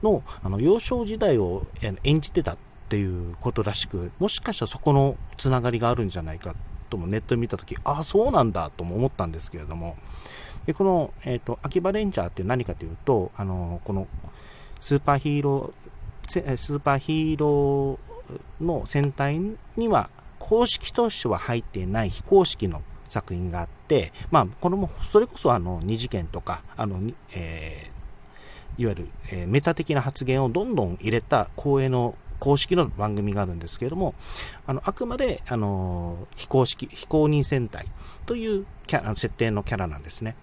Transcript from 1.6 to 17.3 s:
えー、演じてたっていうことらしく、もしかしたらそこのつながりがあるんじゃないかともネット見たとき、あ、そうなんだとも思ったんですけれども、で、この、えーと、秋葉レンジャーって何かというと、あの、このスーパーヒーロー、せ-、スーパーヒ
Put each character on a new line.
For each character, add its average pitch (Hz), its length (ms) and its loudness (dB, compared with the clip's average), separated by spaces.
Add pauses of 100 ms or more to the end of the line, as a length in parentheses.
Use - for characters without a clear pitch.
え 107 80 -2
ー、 95 140 -4
演 147 160 6
じ - 120 -8
て 170 100 2
た 87 120 -2
っ - 40 -14 (320)
て 107 80 2
い 90 320 -2
う 85 100 -10
こ 120 120 0
と 113 100 0
ら 104 100 0
し - 140 -2
く、 87 320 -6
も 196 100 2
し - 120 -2
か - 120 -2
し - 60 -4
た 113 80 0
ら - 40 -4
そ - 80 -8
こ 151 140 4
の 139 240 6 (220)
つ 135 100 2
な 127 140 4
が 120 80 2
り 120 80 0
が 117 100 2
あ 120 60 4
る 117 100 0
ん 92 60 -2
じ 90 80 -6
ゃ 82 40 -4
な 80 120 -6
い 85 40 -10
か 85 160 -8 (360)
と 110 80 -4
も 85 80 -4
ネ 101 120 0
ッ - 40 0
ト 123 160 2
見 117 100 0
た 98 80 -4
と - 80 -10
き、 - 200 -8
あ、 147 180 0
そ 214 260 4
う 285 40 2
な 160 120 8
ん 110 80 2
だ 80 240 -2
と 87 80 -6
も 87 120 -4
思 127 100 4
っ 135 40 2
た - 140 -2
ん 82 80 -4
で 80 80 -8
す - 100 -10
け 87 80 -10
れ 78 60 -10
ど 82 120 -6
も、 85 200 -6 (680)
で、 160 80 0
こ 196 100 2
の、 180 300 2 (100)
え 123 120 -2
ー - 20 -2
と、 117 240 -6
秋 143 180 0
葉 185 120 0
レ 214 120 0
ン 196 60 0
ジ - 100 -2
ャ 87 40 0
ー 90 40 -4
っ - 40 -8
て 92 120 -4
何 120 220 0
か 87 80 -4
と 85 100 -10
い 82 80 -8
う 82 40 -10 (100)
と、 107 300 4
あ 104 100 -4
の、 87 380 -2
こ 104 100 -2
の 95 140 -2 (680)
ス - 180 2
ー 143 40 4
パ 143 140 4
ー - 20 4
ヒ 139 120 0 (120)
ー - 20 -2
ロ 139 300 0 (540)
ー、 - 40 -8
せ-、 143 280 0
ス - 160 -4
ー 143 60 -2
パ 143 140 2
ー 139 40 2
ヒ 156 140 -2 (220)